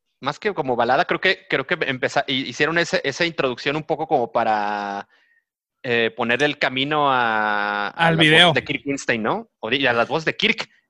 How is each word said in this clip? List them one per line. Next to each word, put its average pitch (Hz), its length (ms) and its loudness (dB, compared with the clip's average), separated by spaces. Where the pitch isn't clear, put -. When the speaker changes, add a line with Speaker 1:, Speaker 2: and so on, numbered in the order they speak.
Speaker 1:
más 143 180 -6
que 208 160 -2
como 131 220 -2
balada, 127 280 4
creo 175 160 -2
que, 185 280 2
creo 131 180 -2
que 180 100 -2
empeza-, 131 400 0
hi-, 131 220 -2
hicieron 151 300 0
ese, 170 260 0
esa 139 200 -2
introducción 143 520 -2
un 156 80 -6
poco 156 220 -4
como 123 260 0
para, 104 760 -2
eh, 117 340 0
poner 120 260 0
el 147 160 0
camino 143 540 0
a, 107 760 0
a - 20 -8
Speaker 2:
Al 165 260 2
Speaker 1:
las 160 100 4
Speaker 2:
video. 160 220 8
Speaker 1:
voces 156 140 4
de - 100 -18
Kirk - 140 -8
Windstein, 135 360 -2
¿no? 180 280 -2
O 113 100 -6
di-, 135 160 0
a 123 60 2
las 117 160 2
voces 156 160 -4
de 151 120 -2
Kirk, - 320 -2